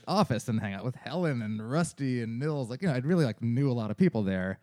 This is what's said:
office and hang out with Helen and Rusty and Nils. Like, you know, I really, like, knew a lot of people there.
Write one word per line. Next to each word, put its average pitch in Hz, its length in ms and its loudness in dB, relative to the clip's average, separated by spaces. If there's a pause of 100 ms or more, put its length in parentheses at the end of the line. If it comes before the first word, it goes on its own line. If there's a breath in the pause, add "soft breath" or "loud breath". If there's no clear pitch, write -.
office 160 420 0
and 110 100 2
hang 104 160 -4
out 95 100 -8
with 123 100 -4
Helen 147 460 -2
and 107 300 -4
Rusty 139 500 0
and 113 180 -4
Nils. 143 300 -2
Like, 123 140 -8
you 190 60 2
know, 143 40 2
I 123 60 2
really, 156 260 4
like, 110 160 -2
knew 120 300 2
a - 20 2
lot 110 160 -2
of 104 80 -2
people 165 240 4
there. 95 420 0